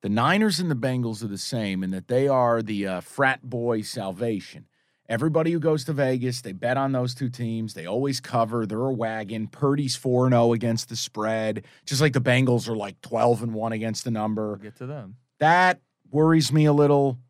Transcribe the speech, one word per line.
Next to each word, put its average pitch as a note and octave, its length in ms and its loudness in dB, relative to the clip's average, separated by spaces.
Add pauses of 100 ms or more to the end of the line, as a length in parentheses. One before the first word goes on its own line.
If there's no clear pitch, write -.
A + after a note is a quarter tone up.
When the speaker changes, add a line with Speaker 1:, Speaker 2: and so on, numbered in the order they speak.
Speaker 1:
The G#2+ 60 -4
Niners D#3+ 500 2
and F3+ 100 -2
the D3+ 60 0
Bengals A#2 480 -4
are A2 40 -4
the G2+ 120 -6
same G2 440 -4
in F#2 60 -4
that F#2+ 180 -8
they B2+ 200 2
are A#2+ 340 2
the, G#2 240 -4
uh, F#2 160 -4
frat C3 400 -2
boy A#2+ 400 -4
salvation. G2 840 -6 (420)
Everybody D#3 420 0
who E3+ 80 0
goes D#3 260 0
to D#3 80 -4
Vegas, C3 480 0
they G#2 100 -12
bet A#2+ 260 -2
on C3+ 140 0
those B2 240 -2
two C3 120 -6
teams. A2+ 460 -6
They E2 140 -12
always B2+ 320 -2
cover. A#2 480 -2
They're A2 180 -4
a C3+ 80 -2
wagon. A2 540 -6
Purdy's C#3+ 480 -2
four B2 320 0
and B2+ 80 4
oh A#2+ 180 6
against A2+ 360 -2
the A2+ 60 -10
spread, A2 680 -4 (220)
just C3+ 120 -2
like D3 140 4
the C3 80 2
Bengals B2 480 2
are, A2+ 80 -2
like, G2+ 240 -8
twelve A#2 400 2
and A2+ 140 -6
one A2+ 180 -4
against A2 300 -4
the A#2+ 80 -4
number. G#2+ 380 -2
Speaker 2:
We'll G#2 80 -8
get G#2 180 -18
to B2+ 100 -14
them. B2 300 -14 (240)
Speaker 1:
That F3+ 420 4 (300)
worries D#3 420 4
me D3+ 120 6
a D3 80 6
little. C#3+ 440 4 (120)